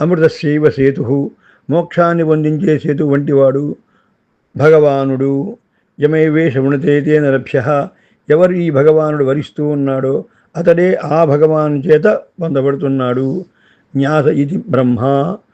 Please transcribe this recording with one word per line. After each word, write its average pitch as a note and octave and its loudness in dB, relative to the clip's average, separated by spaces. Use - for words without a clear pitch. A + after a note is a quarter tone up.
అమృతస్యైవ D#3 0
సేతుః, C#3 -2
మోక్షాన్ని E3+ 0
పొందించే D#3 0
సేతు D3+ -2
వంటివాడు C#3+ 0
భగవానుడు. C#3 2
యమేవే D#3 2
శృణుతే C#3+ 0
తేన D3 2
లభ్యః, C3+ -2
ఎవరు F3 4
ఈ E3+ -2
భగవానుడు D3+ 2
వరిస్తూ D3 -4
ఉన్నాడో C3+ -2
అతడే E3+ 2
ఆ D#3+ 0
భగవాను D3+ 0
చేత D#3 2
పొందబడుతున్నాడు. C3+ -2
న్యాస C#3 0
ఇది C#3+ -2
బ్రహ్మ, C3 0